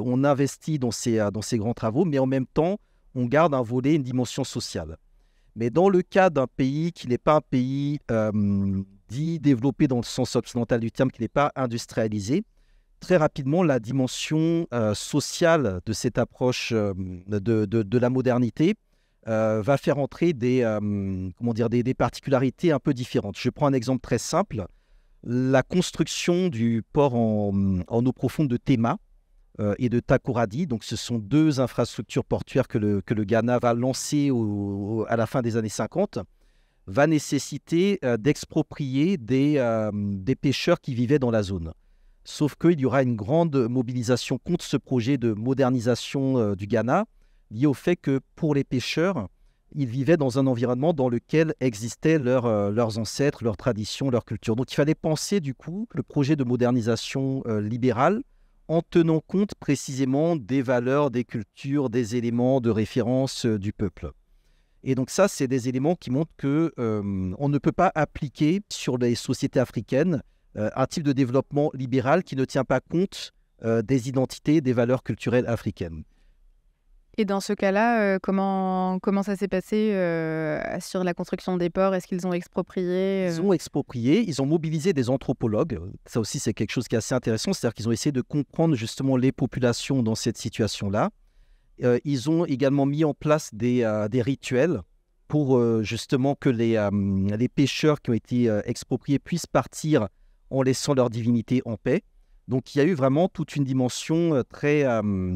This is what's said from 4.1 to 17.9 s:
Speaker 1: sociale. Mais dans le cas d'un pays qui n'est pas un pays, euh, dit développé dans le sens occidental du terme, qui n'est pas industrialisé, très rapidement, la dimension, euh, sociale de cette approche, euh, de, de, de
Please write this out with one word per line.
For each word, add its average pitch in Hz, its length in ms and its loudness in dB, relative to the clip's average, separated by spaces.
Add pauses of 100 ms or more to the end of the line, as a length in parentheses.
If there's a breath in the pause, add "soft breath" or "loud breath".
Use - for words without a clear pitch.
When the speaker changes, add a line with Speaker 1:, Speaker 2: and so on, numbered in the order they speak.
Speaker 1:
sociale. 82 540 -8 (580)
Mais 117 140 0
dans 170 180 4
le 185 140 4
cas 190 260 4
d'un 139 180 0
pays 147 460 -2
qui - 160 -12
n'est 120 80 2
pas 151 200 4
un 156 40 4
pays, 139 580 -2 (120)
euh, 101 720 0 (260)
dit 156 320 -4
développé 135 480 2
dans 127 80 0
le 117 60 0
sens - 340 -2
occidental 120 440 -2
du 113 120 -4
terme, 131 180 0
qui - 120 -8
n'est 110 60 -2
pas 147 280 2
industrialisé, 117 880 -2 (560)
très 180 160 2
rapidement, 151 460 2
la 139 180 2
dimension, 156 960 0
euh, 110 180 2
sociale 143 920 0
de 107 80 -2
cette - 240 -4
approche, 123 540 -2
euh, 104 200 0 (340)
de, 104 120 -2
de, 107 440 0
de 101 160 2